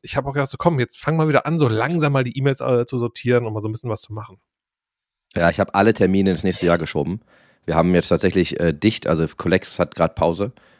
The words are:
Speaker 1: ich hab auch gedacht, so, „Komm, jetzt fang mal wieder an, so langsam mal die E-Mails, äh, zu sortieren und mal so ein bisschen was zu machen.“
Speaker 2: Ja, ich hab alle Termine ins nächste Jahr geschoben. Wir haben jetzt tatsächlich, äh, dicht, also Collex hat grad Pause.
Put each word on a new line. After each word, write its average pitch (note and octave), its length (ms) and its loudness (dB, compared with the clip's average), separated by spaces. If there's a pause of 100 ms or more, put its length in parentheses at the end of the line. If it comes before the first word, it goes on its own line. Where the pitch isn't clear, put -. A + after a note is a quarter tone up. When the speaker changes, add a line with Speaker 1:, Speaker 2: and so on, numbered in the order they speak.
Speaker 1:
ich - 140 -12
hab C3+ 100 -2
auch C#3 60 -4
gedacht, C#3 180 -2
so, - 80 -8
„Komm, E3+ 220 0
jetzt - 180 -4
fang D#3 200 -2
mal D#3 100 2
wieder C#3+ 180 2
an, E3 120 0
so D3 100 4
langsam C#3+ 460 0
mal C3+ 100 2
die B2 140 -4
E-Mails, C3+ 240 0
äh, B2 240 2
zu C3 120 -6
sortieren A#2+ 480 0
und A2 60 -6
mal G#2+ 100 -6
so G#2+ 60 -6
ein A2 60 -4
bisschen A#2 160 -8
was G#2+ 120 -4
zu - 120 -10
machen.“ G#2+ 240 -14 (1000)
Speaker 2:
Ja, E2+ 140 2
ich E2+ 100 -2
hab F#2+ 160 -2
alle G2+ 180 6
Termine F#2+ 380 2
ins E2 120 -2
nächste F2+ 220 -2
Jahr E2+ 120 4
geschoben. D#2+ 420 -4 (460)
Wir E2 100 -2
haben E2+ 180 4
jetzt F2 140 2
tatsächlich, F2+ 520 0
äh, E2 140 2
dicht, G2+ 320 -2
also D#2+ 200 2 (100)
Collex - 440 -2
hat F2 160 -2
grad E2 200 0
Pause. E2+ 380 -2 (260)